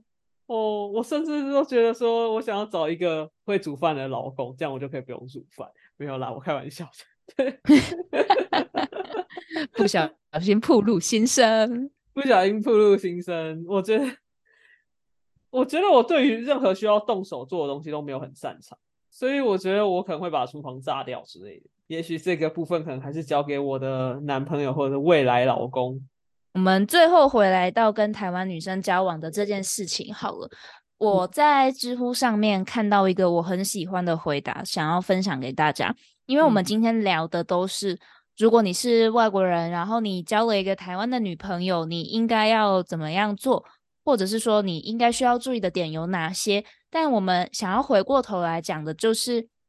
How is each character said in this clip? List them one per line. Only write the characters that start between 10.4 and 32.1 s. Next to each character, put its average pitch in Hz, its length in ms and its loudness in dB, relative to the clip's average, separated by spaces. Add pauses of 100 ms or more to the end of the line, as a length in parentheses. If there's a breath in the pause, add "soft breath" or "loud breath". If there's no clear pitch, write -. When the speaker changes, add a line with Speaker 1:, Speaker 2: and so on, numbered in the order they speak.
Speaker 2:
心 202 200 2
暴 240 200 4
露 202 200 2
心 226 260 0
声。 233 640 2 (220)
Speaker 1:
不 269 100 -6
小 214 220 6
心 208 160 2
暴 233 120 0
露 208 240 6
心 175 260 -4
声。 165 440 -6
我 196 140 -2
觉 214 180 0
得， 277 60 0 (1500 soft breath)
我 254 140 0
觉 294 160 -2
得 403 100 4
我 254 120 8
对 294 240 4
于 226 80 2
任 247 260 -2
何 190 140 2
需 208 100 -8
要 208 160 4
动 208 240 -4
手 131 220 -12
做 160 200 -4
的 139 60 -4
东 147 100 -10
西 156 80 -14
都 151 120 -8
没 143 100 -10
有 135 60 -6
很 147 160 -14
擅 - 260 -12
长， - 160 -20 (340)
所 254 200 -4
以 277 100 -2
我 214 160 2
觉 190 160 -2
得 208 140 2
我 185 160 0
可 185 100 -6
能 156 80 -6
会 175 80 -6
把 143 160 -2
厨 147 160 -12
房 131 200 -14
炸 135 220 -6
掉 123 200 -12
之 - 160 -20
类 98 220 -20
的。 - 60 -20 (200)
也 160 160 -8
许 160 160 -8
这 175 180 -2
个 156 140 -2
部 165 140 -6
分 160 200 -4
可 165 60 -10
能 131 100 -10
还 135 120 -12
是 160 120 -8
交 143 180 0
给 139 160 -4
我 139 200 -4
的 131 420 -4
男 143 240 -4
朋 147 160 -4
友 139 140 -2
或 139 160 -2
者 139 80 -2
未 151 260 6
来 123 200 4
老 120 220 0
公。 131 340 -4 (540)
Speaker 2:
我 185 40 -4
们 190 280 2
最 330 220 6
后 330 180 8
回 214 220 4
来 185 220 2
到 226 200 2
跟 208 220 0
台 208 180 -6
湾 185 160 -4
女 170 140 -8
生 190 220 -6
交 185 200 2
往 170 160 -2
的 160 120 -10
这 202 160 -2
件 196 180 -4
事 190 220 -6
情 - 260 -8
好 208 200 -8
了。 - 180 -12 (480 loud breath)
我 196 300 2
在 277 440 4
知 247 240 -6
乎 247 160 -2